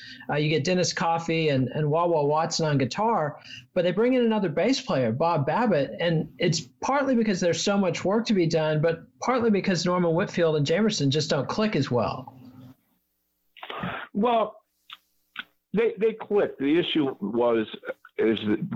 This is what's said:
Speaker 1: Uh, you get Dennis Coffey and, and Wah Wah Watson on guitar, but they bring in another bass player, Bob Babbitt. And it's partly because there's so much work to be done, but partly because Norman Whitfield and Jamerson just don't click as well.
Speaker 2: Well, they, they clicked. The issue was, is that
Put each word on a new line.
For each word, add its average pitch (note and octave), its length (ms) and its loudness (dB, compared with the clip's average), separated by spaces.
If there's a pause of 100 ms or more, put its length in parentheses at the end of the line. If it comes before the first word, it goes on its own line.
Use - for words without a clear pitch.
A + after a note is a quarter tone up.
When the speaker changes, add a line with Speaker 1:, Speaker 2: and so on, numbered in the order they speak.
(300)
Speaker 1:
Uh, C#3+ 60 -2
you D3+ 120 0
get D3+ 160 0
Dennis F3+ 280 0
Coffey E3 560 0
and, C3 200 2
and D3+ 220 -2
Wah E3+ 160 2
Wah E3 160 2
Watson D#3+ 440 0
on D3 120 2
guitar, F#3 640 -2 (340)
but F3+ 80 2
they F3 80 2
bring A#3 240 2
in B3 100 4
another G#3+ 240 2
bass F#3+ 320 0
player, C3 300 0
Bob D#3 340 0
Babbitt. E3 540 0
And E3 300 0 (100)
it's - 220 0 (200)
partly C4+ 360 0
because G#3+ 240 0
there's E3+ 200 0
so G3+ 160 0
much F#3+ 280 0
work G#3+ 220 0
to A3+ 80 2
be F3 120 4
done, D#3 340 0
but E3 220 0 (180)
partly A#3+ 300 0
because F#3 340 0
Norman F3 300 2
Whitfield E3 420 2
and D3 100 0
Jamerson E3 420 0
just C#3+ 220 0
don't C#3+ 180 -2
click G#3+ 260 -2
as C3+ 160 0
well. A#2 420 -2 (1800)
Speaker 2:
Well, A3+ 420 0 (1160)
they, A3 240 0
they A3 140 2
clicked. G3+ 480 -2
The C#3+ 180 2
issue D#3 420 0
was, A2+ 460 0 (520)
is A2 280 2
that - 300 -2